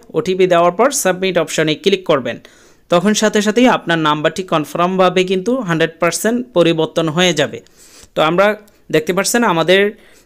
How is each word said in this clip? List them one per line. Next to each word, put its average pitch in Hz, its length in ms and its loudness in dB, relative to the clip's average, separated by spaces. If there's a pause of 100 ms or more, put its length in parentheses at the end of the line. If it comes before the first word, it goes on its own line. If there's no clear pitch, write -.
(140)
ওটিপি 185 320 0
দেওয়ার 175 260 2
পর 233 180 2
submit 185 480 -2
অপশনে 156 360 -2
click 190 300 -2
করবেন, 123 340 -2 (500)
তখন 175 260 2
সাথে 208 280 0
সাথেই 214 260 2
আপনার 165 300 0
নাম্বারটি 156 440 -2
কনফার্মভাবে 180 840 0
কিন্তু 185 320 -2
hundred 165 340 -2 (100)
percent 214 540 -2
পরিবর্তন 165 540 0
হয়ে 175 240 0
যাবে। 127 280 -4 (540)
তো 160 80 0
আমরা 190 340 2 (360)
দেখতে 156 200 0
পাচ্ছেন 196 320 0
আমাদের 185 460 2 (360)